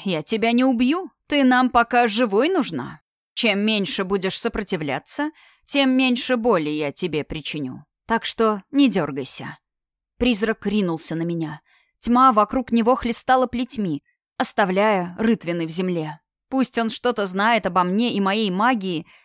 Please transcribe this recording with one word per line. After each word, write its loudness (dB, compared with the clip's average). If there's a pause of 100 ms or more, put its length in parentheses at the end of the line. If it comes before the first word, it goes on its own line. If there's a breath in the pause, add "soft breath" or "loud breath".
я -2
тебя 0
не 4
убью, 0 (160)
ты 2
нам 4
пока 2
живой 2
нужна. -4 (340)
Чем 0
меньше 0
будешь -2
сопротивляться, -4 (340 soft breath)
тем 2
меньше 2
боли 0
я -4
тебе -4
причиню. -10 (220)
Так -2
что -2
не 4
дергайся». -2 (600)
Призрак 0
ринулся -2
на -4
меня. -6 (440)
Тьма 6
вокруг 0
него 2
хлестала 0
плетьми, -4 (340)
оставляя 0
рытвины 0
в -6
земле. -4 (300)
Пусть -2
он 0
что-то -2
знает 0
обо 0
мне 0
и -2
моей 0
магии, -2 (180 soft breath)